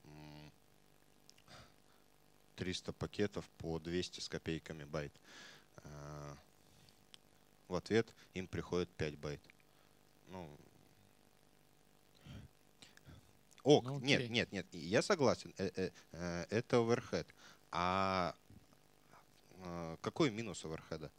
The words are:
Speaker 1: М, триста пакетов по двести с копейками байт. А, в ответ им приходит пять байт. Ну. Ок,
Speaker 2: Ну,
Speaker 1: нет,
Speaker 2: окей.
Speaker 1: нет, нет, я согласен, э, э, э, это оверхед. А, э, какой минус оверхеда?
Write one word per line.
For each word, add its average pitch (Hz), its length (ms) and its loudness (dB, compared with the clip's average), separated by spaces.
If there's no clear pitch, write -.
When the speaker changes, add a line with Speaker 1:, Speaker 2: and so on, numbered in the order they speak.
Speaker 1:
М, 76 480 -16
триста 90 360 -2
пакетов - 640 -2
по 82 220 -2
двести 87 420 -2
с - 80 -6
копейками 80 560 -6
байт. 73 280 -4
А, 73 580 -12
в 92 60 -4
ответ 107 400 2
им 92 120 -4
приходит 87 440 0
пять 76 260 -4
байт. 73 240 -6
Ну. 82 320 -12
Ок, 120 220 10
Speaker 2:
Ну, 139 160 -4
Speaker 1:
нет, 131 200 6
Speaker 2:
окей. 120 80 -2
Speaker 1:
нет, 110 240 2
нет, 95 220 -2
я 87 260 4
согласен, 135 560 4
э, 95 200 -2
э, 92 140 0
э, 87 380 -4
это 120 300 4
оверхед. 117 460 2
А, 92 640 2
э, 85 520 -6
какой 131 280 2
минус 104 360 -6
оверхеда? 80 520 -8